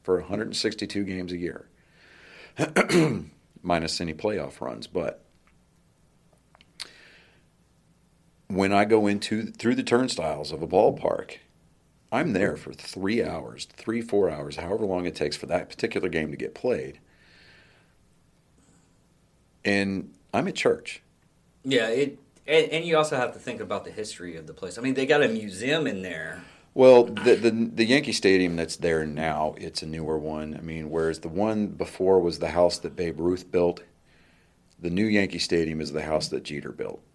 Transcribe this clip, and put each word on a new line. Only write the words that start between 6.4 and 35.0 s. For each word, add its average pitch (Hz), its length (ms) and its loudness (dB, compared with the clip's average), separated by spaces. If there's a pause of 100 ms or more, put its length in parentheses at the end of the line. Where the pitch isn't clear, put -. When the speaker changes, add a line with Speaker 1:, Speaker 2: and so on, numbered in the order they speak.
Speaker 1:
when 95 260 2
I 101 120 6
go 107 200 6
into, 104 400 0
through 117 300 0
the 127 80 -2
turnstiles 82 680 0
of 78 120 -6
a - 40 -6
ballpark, - 720 2 (760)
I'm 113 220 0
there 87 220 2
for - 180 -14
three 98 500 -2
hours, 80 420 -8
three, - 360 -6
four 101 280 2
hours, 73 280 -8
however 98 280 -4
long 90 200 -2
it 85 100 -4
takes 76 220 -4
for - 100 -10
that 85 220 -4
particular 92 400 -4
game 78 220 -2
to 71 60 -10
get - 160 -8
played. 80 460 -4 (2750)
And 98 480 0 (220)
I'm 135 140 0
at - 80 -8
church. - 460 0 (640)
Speaker 2:
Yeah, 123 240 2
it, 139 320 0 (260)
and, 156 240 4
and 165 160 -2
you 165 120 2
also 151 180 2
have 120 180 -2
to 98 60 -16
think 110 220 -8
about 98 240 -6
the - 60 -12
history 90 440 -10
of 80 100 -14
the 78 80 -18
place. 92 240 -12
I 117 40 -10
mean, 131 120 -2
they 131 120 2
got 147 180 4
a 120 60 4
museum 113 580 -2
in 98 140 -4
there. 82 420 -10 (320)
Speaker 1:
Well, 127 300 10
the, 107 300 4
the, 110 160 2
the 113 340 0
Yankee 123 280 2
Stadium 92 440 4
that's 82 180 -4
there 80 300 0
now, 76 520 -2
it's - 240 -10
a 82 40 -12
newer 78 320 -4
one. 78 380 -6
I - 60 -12
mean, 80 280 -8
whereas 80 300 0
the 85 100 -10
one 107 380 0
before 92 520 2
was 85 200 0
the 82 100 -2
house 87 300 4
that 82 160 -10
Babe 82 240 -4
Ruth 90 320 -2
built, 87 320 2 (960)
the 85 100 -6
new 95 160 0